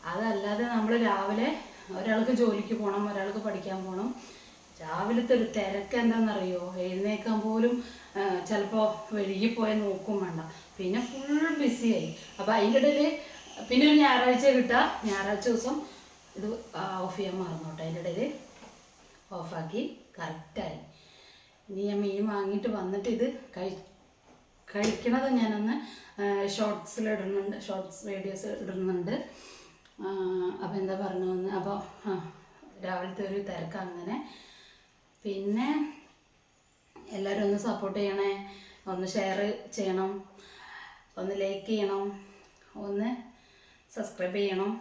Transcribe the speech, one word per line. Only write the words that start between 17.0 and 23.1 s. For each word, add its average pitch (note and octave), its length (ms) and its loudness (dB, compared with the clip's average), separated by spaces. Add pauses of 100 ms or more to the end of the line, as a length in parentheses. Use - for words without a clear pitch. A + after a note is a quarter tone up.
ഓഫ് - 120 -4
ചെയ്യാൻ F#3 240 -2
മറന്നു D#3+ 280 -4
കേട്ടോ. D#3+ 140 -10
അതിൻ്റെ E3 200 -4
ഇടയിൽ F3+ 180 -2 (1160)
ഓഫാക്കി E3 440 -6 (360)
കറക്റ്റായി. E3 640 -8 (920)
ഇനി G3 200 -6
ഞാൻ G3+ 140 0
മീൻ G3+ 200 0 (100)
വാങ്ങിയിട്ട് G3+ 360 0 (100)
വന്നിട്ട് G3 380 -2